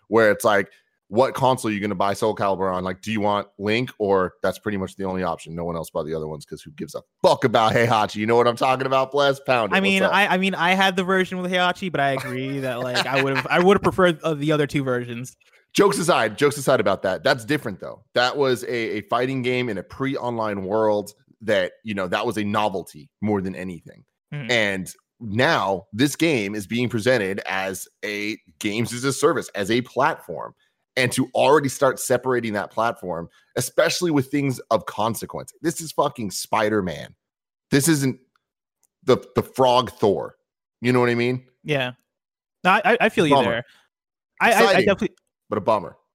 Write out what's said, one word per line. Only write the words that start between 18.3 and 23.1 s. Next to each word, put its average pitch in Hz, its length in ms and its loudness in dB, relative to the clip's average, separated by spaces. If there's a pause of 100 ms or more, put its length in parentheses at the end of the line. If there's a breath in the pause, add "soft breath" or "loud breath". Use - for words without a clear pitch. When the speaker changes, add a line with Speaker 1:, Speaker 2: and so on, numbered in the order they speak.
Speaker 1:
was 127 260 0
a, 113 40 -8
a 113 340 -4
fighting 127 400 -2
game 123 260 -2
in 101 80 -4
a 87 60 -6
pre-online 117 840 -6
world 104 480 0 (300)
that, 95 300 0 (100)
you 107 120 -6
know, 95 140 -2
that 104 160 -2
was 113 140 -2
a 104 60 -2
novelty 98 680 -4 (100)